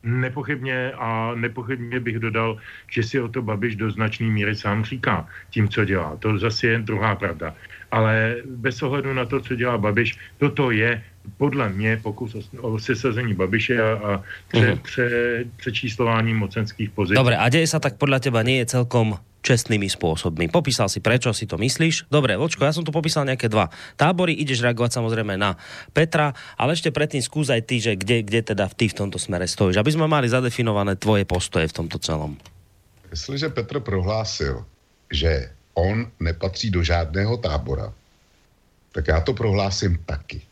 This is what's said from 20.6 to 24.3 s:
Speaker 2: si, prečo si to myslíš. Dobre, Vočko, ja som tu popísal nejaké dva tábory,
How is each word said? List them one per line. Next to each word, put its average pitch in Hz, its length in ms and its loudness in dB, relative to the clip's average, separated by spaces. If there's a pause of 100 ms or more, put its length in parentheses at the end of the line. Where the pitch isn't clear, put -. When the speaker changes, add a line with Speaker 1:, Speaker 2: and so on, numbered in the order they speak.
Speaker 2:
si, 95 160 -4
prečo 120 320 4
si - 80 -6
to 85 160 -4
myslíš. 160 480 0
Dobre, 131 320 2
Vočko, 156 240 0
ja 143 80 4
som 156 160 -2
tu 151 80 -4
popísal 156 320 0
nejaké 123 240 0
dva 107 160 4 (320)
tábory, 175 400 4